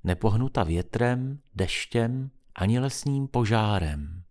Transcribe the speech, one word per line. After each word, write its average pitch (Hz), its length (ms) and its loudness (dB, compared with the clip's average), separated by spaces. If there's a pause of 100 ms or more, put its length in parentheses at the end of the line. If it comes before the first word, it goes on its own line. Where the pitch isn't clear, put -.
nepohnuta 104 600 2
větrem, 123 760 0 (120)
deštěm 120 760 -2 (240)
ani 107 240 2
lesním 139 500 -2
požárem. 92 1040 0